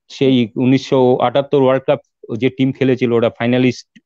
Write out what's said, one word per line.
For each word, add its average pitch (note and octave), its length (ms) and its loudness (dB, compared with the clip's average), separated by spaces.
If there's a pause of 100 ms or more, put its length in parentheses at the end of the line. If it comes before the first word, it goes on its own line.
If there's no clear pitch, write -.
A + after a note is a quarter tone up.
সেই C3 460 0
উনিশশো B2+ 640 2
আটাত্তর C#3 440 0
ওয়ার্ল্ড C3 240 0
কাপ C#3+ 140 0 (380)
যে B2 120 0
টিম C3 220 -2
খেলেছিল, B2+ 420 0
ওরা A#2 160 2
ফাইনালিস্ট, B2 580 -2 (180)